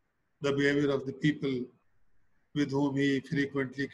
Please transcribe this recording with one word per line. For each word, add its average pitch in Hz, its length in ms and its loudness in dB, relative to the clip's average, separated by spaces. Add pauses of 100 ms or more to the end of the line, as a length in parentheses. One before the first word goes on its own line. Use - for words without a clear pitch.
(420)
the 143 100 0
behavior 143 380 2
of 127 160 -2
the 135 60 -6
people 135 520 0 (880)
with 147 160 0
whom 139 260 0
he 139 240 2
frequently 139 720 -2